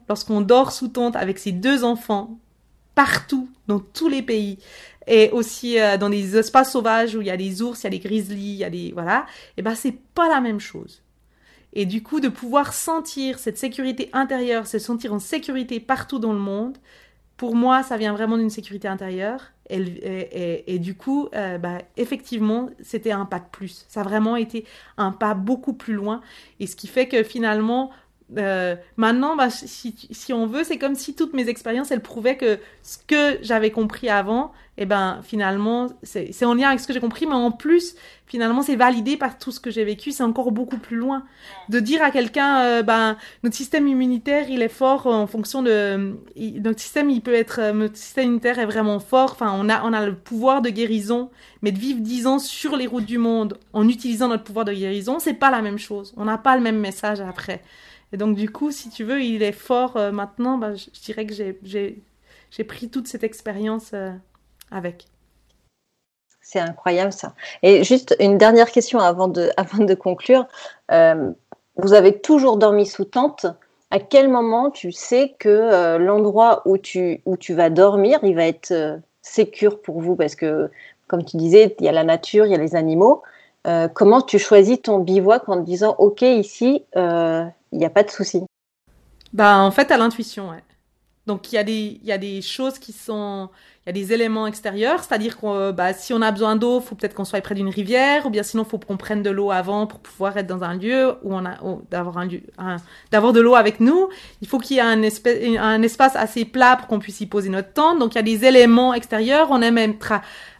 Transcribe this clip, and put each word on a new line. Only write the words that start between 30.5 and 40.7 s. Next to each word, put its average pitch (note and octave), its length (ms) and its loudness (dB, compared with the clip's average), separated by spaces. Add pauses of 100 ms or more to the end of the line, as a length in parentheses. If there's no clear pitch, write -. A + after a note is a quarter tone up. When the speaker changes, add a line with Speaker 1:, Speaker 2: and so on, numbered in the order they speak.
Speaker 1:
c'est D#4+ 140 -6
comme C#4 180 -4
si C#4 200 -12
toutes D#4+ 180 -4
mes B3 160 -4
expériences, A#3+ 400 -6
elles A#3 140 -4
prouvaient B3 340 -4
que G#3+ 220 -2 (240)
ce - 160 -20
que - 420 0
j'avais A3 300 0
compris A3 380 -4
avant, G#3+ 420 -2 (260)
eh G3+ 100 -6
ben, F#3+ 340 -2
finalement, G#3 640 -4 (140)
c'est, - 300 -10
c'est - 140 -4
en A#3+ 100 2
lien C#4 140 2
avec C4 100 0
ce - 80 -14
que C4+ 60 -4
j'ai B3 60 -4
compris, A#3+ 280 -4
mais C#4+ 80 -2
en A#3+ 160 0
plus, E4 420 0 (320)
finalement, A#3+ 380 -2
c'est C#4 120 -2
validé B3 420 2
par C4+ 200 -8
tout - 140 -12
ce - 80 -12
que B3 100 -12
j'ai A3 140 -4
vécu, G#3 280 -8
c'est C4+ 120 -6
encore A#3 280 -2
beaucoup A#3+ 280 -6